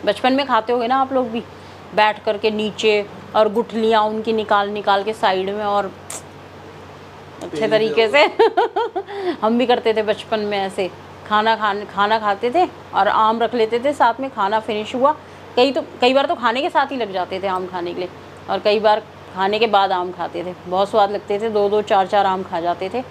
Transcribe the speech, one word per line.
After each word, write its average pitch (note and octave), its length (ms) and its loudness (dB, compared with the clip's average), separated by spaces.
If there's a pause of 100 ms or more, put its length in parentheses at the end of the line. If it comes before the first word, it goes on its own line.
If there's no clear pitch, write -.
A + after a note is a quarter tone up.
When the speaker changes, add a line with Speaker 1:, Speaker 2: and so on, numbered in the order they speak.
Speaker 1:
बचपन A3+ 280 2
में C#4 140 0
खाते A#3 260 0
होगे A#3+ 140 0
ना B3+ 80 0
आप C4+ 180 0
लोग B3+ 160 0
भी, A#3 100 -6 (560)
बैठ G#3+ 300 2
करके G#3+ 260 0
नीचे G#3+ 540 0 (300)
और G#3+ 180 4
गुठलियाँ A3 500 2
उनकी A3 300 -2
निकाल G#3 360 2
निकाल G3+ 340 0
के G#3+ 100 -4
साइड F#3+ 360 0
में, G#3 140 -4
और G3+ 280 0 (1500)
अच्छे F#3+ 180 -8
Speaker 2:
पेड़ A3 100 0
Speaker 1:
तरीके A3 380 2
से D4 200 4
<laughs> - 120 -6
Speaker 2:
जो G#4+ 640 2 (380)
Speaker 1:
हम A3+ 160 2
भी B3 80 2
करते A#3 280 2
थे G#3+ 100 0
बचपन G#3+ 360 -2
में G#3 180 -4
ऐसे, F#3+ 320 -4 (380)
खाना G#3+ 280 2
खान-, G#3 300 -2
खाना G#3 340 0
खाते G#3 320 0
थे F4 140 4 (280)
और G3 140 2
आम A3 320 2
रख A#3 160 0
लेते A3+ 240 2
थे C#4 140 0
साथ B3 260 2
में, C4+ 100 -6
खाना A3 300 0
फिनिश G#3+ 360 -6
हुआ। C#4 200 2 (400)
कई C4 160 4
तो, D4 100 -2 (200)
कई B3+ 120 4
बार C#4 120 4
तो E4+ 100 -2
खाने A#3+ 260 -2
के E4+ 80 -2
साथ C#4 220 0
ही C4+ 60 -6
लग G#3+ 160 -4
जाते F#3 260 -4
थे G3 80 -4
आम F#3 200 -4
खाने F3 260 -6
के F3 60 -8
लिए, F3+ 100 -6 (400)
और F#3+ 100 -2
कई G#3+ 200 2
बार G#3+ 240 4 (300)
खाने G3 260 0
के A#3 80 4
बाद G3 240 4
आम F3+ 200 -2
खाते E3+ 320 -6
थे, F3+ 100 -8 (140)
बहुत F#3+ 220 0
स्वाद G3+ 220 4
लगते G3+ 280 -4
थे, A3+ 100 -2
दो G#3 200 2
दो G#3 120 2
चार G3 260 2
चार G3+ 180 2
आम F#3+ 180 -2
खा F#3 180 -6
जाते F3 280 -2
थे। A#3+ 220 -4